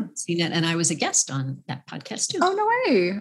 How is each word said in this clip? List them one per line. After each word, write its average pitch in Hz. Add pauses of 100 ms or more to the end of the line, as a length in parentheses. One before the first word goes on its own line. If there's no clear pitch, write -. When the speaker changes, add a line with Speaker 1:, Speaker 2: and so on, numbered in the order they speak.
(160)
Speaker 1:
C -
net. 170
And 165
I 165
was 170
a 160
guest -
on 135
that -
podcast -
too. 381
Speaker 2:
Oh, 359
no 415 (280)
way. 190